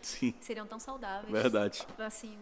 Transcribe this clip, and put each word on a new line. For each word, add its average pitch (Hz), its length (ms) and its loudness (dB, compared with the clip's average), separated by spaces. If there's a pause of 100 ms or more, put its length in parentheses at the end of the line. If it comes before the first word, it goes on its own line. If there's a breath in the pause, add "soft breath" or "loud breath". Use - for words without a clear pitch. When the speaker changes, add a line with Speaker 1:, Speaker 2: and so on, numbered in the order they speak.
Speaker 1:
Sim. - 400 2
Speaker 2:
seriam 214 260 -6
tão 220 140 -8
saudáveis. 214 520 -6
Speaker 1:
Verdade. 214 540 4 (120)
Speaker 2:
Assim. 220 440 -6